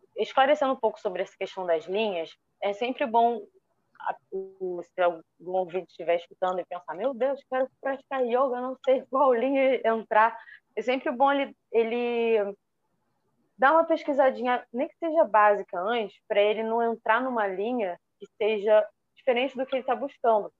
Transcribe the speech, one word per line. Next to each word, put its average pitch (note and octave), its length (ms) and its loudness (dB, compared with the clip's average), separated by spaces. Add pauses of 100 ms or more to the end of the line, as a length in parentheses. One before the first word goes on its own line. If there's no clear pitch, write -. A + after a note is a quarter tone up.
(160)
esclarecendo C4+ 580 2
um B3+ 60 -6
pouco A3 200 -2
sobre F#3 240 -6
essa - 120 -12
questão F#3 300 -10
das E3 200 -2
linhas, F#3 520 -4 (240)
é G3+ 120 -2
sempre B3 340 -4
bom, A#3 340 2 (640)
a, - 120 -6 (160)
o, F#3+ 520 -10
se - 180 -8
algum F3 220 0 (160)
ouvinte F3+ 520 -6
estiver E3+ 240 -2
escutando F#3 440 -4
e E3 60 -8
pensar, F3 300 -10
"Meu B3 180 -4
Deus, C4 360 -2
quero C4 200 -2 (120)
praticar C4+ 440 -4
yoga, B3 360 0
não B3+ 240 -8
sei C4 240 2
qual C4 240 4
linha C4+ 520 2
entrar", A3+ 520 2 (380)
é G#3+ 60 -4
sempre B3+ 300 -2
bom C4+ 200 2
ele, C#4 240 -2 (160)
ele A3+ 840 0 (1040)
dar C4+ 160 4
uma D#4+ 120 6
pesquisadinha, C4 880 0
nem C4+ 140 -4
que - 100 -20
seja D#4+ 260 2
básica G#3 560 2
antes, G#3+ 480 -4
pra G3+ 140 2
ele G#3+ 220 2
não A3+ 180 -2
entrar A3+ 400 0
numa A#3+ 260 -2
linha G3 520 -4 (200)
que G3+ 80 -18 (100)
seja G#3+ 480 2 (300)
diferente B3+ 400 -2
do C4 100 -4
que C4+ 100 -6
ele A#3+ 80 -2
tá A#3+ 120 -2
buscando. A3 640 -2